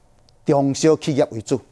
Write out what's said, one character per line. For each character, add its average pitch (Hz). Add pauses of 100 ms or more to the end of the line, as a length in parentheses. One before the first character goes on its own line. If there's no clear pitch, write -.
(440)
中 139
小 156
企 147
业 143
为 110
主。 - (120)